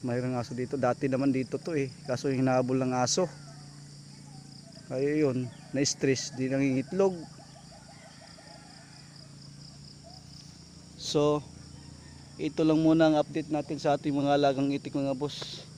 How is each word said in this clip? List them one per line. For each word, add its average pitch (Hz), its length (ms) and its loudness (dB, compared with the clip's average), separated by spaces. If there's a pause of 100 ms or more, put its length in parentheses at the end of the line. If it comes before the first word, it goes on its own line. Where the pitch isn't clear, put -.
Mayroong 127 320 -2
aso 120 160 -4
dito. 123 240 -6
Dati 123 320 0
naman 135 240 2
dito 131 320 -2
to 160 160 -2
eh. 139 80 -2 (160)
Kaso 127 240 -4
hinahabol 127 480 2
ng 127 160 0
aso. 127 400 0 (1600)
Kaya 143 320 0
yun, 127 320 2 (240)
na-stress, 135 640 0
di 131 80 0
nangingitlog. 139 640 2 (3750)
So, 147 480 2 (960)
ito 156 240 0
lang 156 160 6
muna 160 320 8
ang 151 80 6
update 147 320 -2
natin 147 320 -4
sa 147 160 4
ating 147 160 0
mga 143 240 4
alagang 139 320 4
itik, 139 240 -4
mga 139 160 0
boss. - 560 -6 (100)